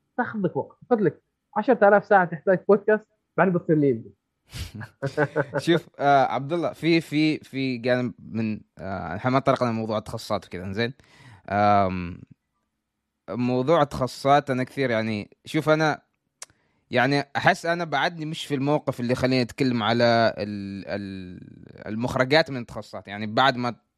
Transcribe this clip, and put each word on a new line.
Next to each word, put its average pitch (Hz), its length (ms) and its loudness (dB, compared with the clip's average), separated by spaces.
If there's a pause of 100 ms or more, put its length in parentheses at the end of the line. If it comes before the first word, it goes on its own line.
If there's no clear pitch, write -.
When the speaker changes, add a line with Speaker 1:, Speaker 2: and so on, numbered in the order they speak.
(180)
Speaker 1:
تاخذ 226 220 -4
لك 185 160 -2
وقت، - 220 -6 (120)
تاخذ 233 120 2
لك 165 200 0 (360)
عشرة 214 300 4
آلاف 202 180 6
ساعة 190 200 4
تحتاج 175 420 0
بودكاست، 214 380 4 (320)
بعدين 185 160 4
بتصير 175 220 0
ميم. 139 280 2 (440)
Speaker 2:
<laughs> 139 1200 -4
شوف، 165 240 0 (100)
آه، 143 260 4
عبد 135 280 -4
الله، 165 200 -2
في، 165 280 2
في، 156 360 0
في 131 400 -6
جانب 123 420 0
من، 110 400 -6 (180)
آه، 90 380 -8
احنا 127 160 -2
ما 131 80 2
طرقنا 127 320 0
موضوع 110 260 -4
التخصصات 107 480 -6
وكذا، 92 260 -10
زين؟ 117 220 -4 (560)
آم، 98 720 2 (1080)
موضوع 127 520 2
التخصصات 139 680 0
انا 127 140 -2
كثير، 131 260 -2
يعني، 110 560 -4
شوف، 151 240 -2
انا، 156 320 2 (880)
يعني، 131 320 2 (120)
احس 170 300 0
انا 170 180 -2
بعدني 165 420 -2
مش 156 200 -8
في 143 100 -4
الموقف 139 440 0
اللي 120 140 -2
يخليني 127 280 2
اتكلم 123 420 -2
على 117 540 2
ال-، 98 500 -8
ال-، 95 1000 -12
المخرجات 127 640 0
من 135 60 -8
التخصصات، 110 500 -14
يعني، 104 200 -8
بعد 127 300 2
ما 123 180 -4 (220)